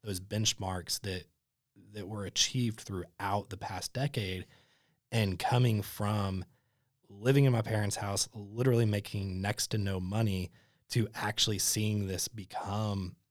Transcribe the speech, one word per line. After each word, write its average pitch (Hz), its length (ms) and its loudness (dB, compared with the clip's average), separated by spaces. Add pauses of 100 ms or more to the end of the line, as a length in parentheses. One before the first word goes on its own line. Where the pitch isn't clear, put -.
those 98 160 -4
benchmarks 95 800 -2
that, 90 240 -6 (680)
that 104 140 -8
were 101 180 -6
achieved 113 560 0
throughout 98 720 -4
the 92 60 -10
past - 360 -8
decade, 101 540 -2 (640)
and 101 280 2
coming 123 440 4
from 101 640 -2 (640)
living 127 360 4
in 131 80 6
my 110 100 2
parents' 107 340 0
house, 101 380 -2
literally 117 500 2
making 101 560 -2
next 101 280 0
to 110 100 0
no 98 220 0
money, 95 500 0 (400)
to 110 240 2
actually 104 440 0
seeing 107 480 2
this 95 220 -2
become 101 880 -4 (140)